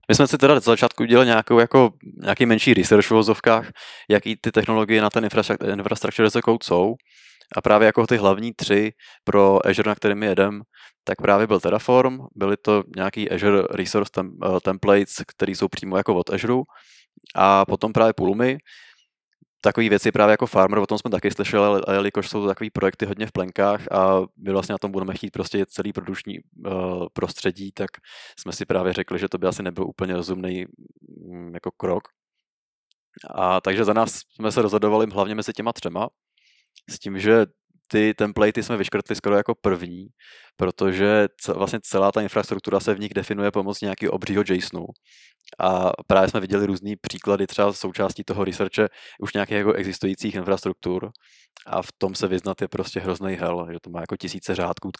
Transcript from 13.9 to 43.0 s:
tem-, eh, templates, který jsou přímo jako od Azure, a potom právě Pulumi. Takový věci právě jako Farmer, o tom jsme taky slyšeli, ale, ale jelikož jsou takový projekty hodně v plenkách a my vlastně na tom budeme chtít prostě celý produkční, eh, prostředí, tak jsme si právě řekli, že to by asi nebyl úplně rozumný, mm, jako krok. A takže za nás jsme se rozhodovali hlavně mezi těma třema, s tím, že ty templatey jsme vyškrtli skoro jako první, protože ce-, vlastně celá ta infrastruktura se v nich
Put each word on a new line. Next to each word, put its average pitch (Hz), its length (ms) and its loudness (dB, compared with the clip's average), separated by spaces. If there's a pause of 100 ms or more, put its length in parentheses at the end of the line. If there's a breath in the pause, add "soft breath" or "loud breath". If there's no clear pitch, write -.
tem-, 95 340 -8
eh, 92 140 0
templates, 101 560 2 (120)
který 98 280 -6
jsou 98 120 -2
přímo 92 300 -4
jako 101 180 0
od 87 140 -2
Azure, 120 340 -2 (720 soft breath)
a 98 300 6
potom 107 280 -4
právě 113 200 4
Pulumi. 113 440 0 (1080 soft breath)
Takový 107 240 2
věci 104 220 2
právě 104 200 6
jako 110 140 2
Farmer, 101 340 2
o 98 60 0
tom 107 120 -4
jsme 120 120 -8
taky 98 220 -2
slyšeli, 101 340 0
ale, 101 220 2
ale 98 100 0
jelikož 101 320 -4
jsou 101 180 -4
takový 104 220 -4
projekty 98 360 -2
hodně 101 220 -6
v 107 40 -14
plenkách 101 500 -2 (100)
a 95 300 2 (240)
my 98 60 -4
vlastně 95 220 -2
na 95 40 -6
tom 101 140 -8
budeme 95 220 -6
chtít 95 180 -10
prostě 98 340 -4
celý 101 280 -8
produkční, 95 440 -10
eh, - 320 -16 (440)
prostředí, 98 580 -6
tak 98 180 -8 (500 loud breath)
jsme 90 120 -12
si 85 140 -10
právě 92 280 -2
řekli, 92 260 -6
že 95 100 -6
to 95 80 -6
by 92 100 -4
asi 95 160 -4
nebyl 90 240 -8
úplně 92 280 -6
rozumný, 92 500 -8 (640)
mm, 87 240 -16
jako 85 240 -10
krok. 92 260 -4 (1300)
A 92 260 0
takže 98 240 0
za 104 80 2
nás 113 180 0 (240)
jsme 110 160 -6
se 120 100 0
rozhodovali 107 520 2
hlavně 101 220 -2
mezi 110 180 -8
těma 113 200 -6
třema, 98 340 -8 (840)
s - 100 -16
tím, 98 200 -10
že 107 260 4 (420)
ty 107 260 2
templatey 107 500 0
jsme 113 140 -6
vyškrtli 98 380 -4
skoro 101 200 -2
jako 104 200 0
první, 90 520 -4 (500 soft breath)
protože 98 720 2 (120)
ce-, - 140 -6
vlastně 98 300 -4
celá 98 280 0
ta 110 100 -2
infrastruktura 98 580 -4
se 107 140 -2
v 98 60 -8
nich 101 140 -10